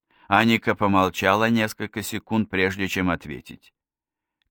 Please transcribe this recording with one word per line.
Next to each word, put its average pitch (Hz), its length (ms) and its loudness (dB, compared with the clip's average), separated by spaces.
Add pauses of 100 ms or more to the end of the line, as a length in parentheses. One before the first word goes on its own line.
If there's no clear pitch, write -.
(280)
Аника 113 460 2
помолчала 98 800 2
несколько 107 500 -4
секунд, 107 480 -4
прежде 95 380 -2
чем 92 240 -2
ответить. - 640 -10 (760)